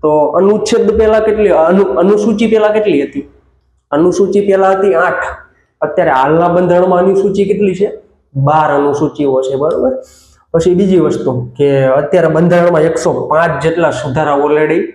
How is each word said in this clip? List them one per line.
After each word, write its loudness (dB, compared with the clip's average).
તો 2
અનુચ્છેદ 0
પહેલા 2
કેટલી, 0
અનુ-, 2
અનુસૂચિ 0
પહેલા 2
કેટલી 0
હતી? -8
અનુસૂચિ 2
પહેલા 2
હતી 0
આઠ, -2
અત્યારે -2
હાલના 2
બંધારણમાં 2
અનુસૂચિ 0
કેટલી -2
છે? -4
બાર 2
અનુસૂચિઓ -2
છે, -4
બરોબર? -2
પછી 2
બીજી 2
વસ્તુ -4
કે 2
અત્યારે 0
બંધારણમાં 2
એકસો -2
પાંચ -2
જેટલા 0
સુધારા -4
already 0